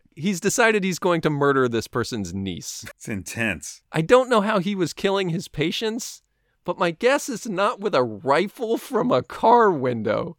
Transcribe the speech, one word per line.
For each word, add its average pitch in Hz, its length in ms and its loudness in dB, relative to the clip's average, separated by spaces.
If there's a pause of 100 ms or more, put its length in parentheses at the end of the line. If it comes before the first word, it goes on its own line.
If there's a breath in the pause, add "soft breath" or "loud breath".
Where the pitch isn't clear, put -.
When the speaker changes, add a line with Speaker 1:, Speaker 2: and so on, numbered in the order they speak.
(140)
Speaker 1:
He's 170 240 -2
decided 214 460 2
he's 185 160 -2
going 175 220 2
to 165 80 2
murder 139 380 2
this 113 200 -2
person's 110 440 -4
niece. 95 520 -8 (100)
Speaker 2:
It's - 140 -16
intense. 107 840 -6
Speaker 1:
I 160 100 -2
don't 247 300 4
know 220 100 4
how 208 200 0
he 196 160 -4
was 175 160 -2
killing 196 380 -2
his 135 180 -6
patients, - 760 -6 (420)
but 180 140 -6
my 175 140 0
guess 262 360 0
is 240 200 -8
not 202 320 -2
with 196 160 0
a 127 80 4
rifle 147 720 0
from 247 320 -2
a 127 140 2
car 226 480 6
window. 117 680 -2